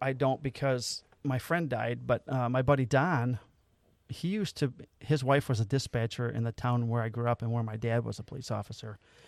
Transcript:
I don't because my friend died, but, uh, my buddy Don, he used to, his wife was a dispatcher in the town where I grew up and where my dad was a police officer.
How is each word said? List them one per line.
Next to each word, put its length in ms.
I 120
don't 280
because 640
my 140
friend 320
died, 340
but, 240
uh, 200
my 140
buddy 220
Don, 540
he 180
used 300
to, 160
his 240
wife 260
was 120
a 40
dispatcher 640
in 140
the 80
town 380
where 120
I 100
grew 180
up 140
and 100
where 100
my 140
dad 280
was 140
a 60
police 260
officer. 480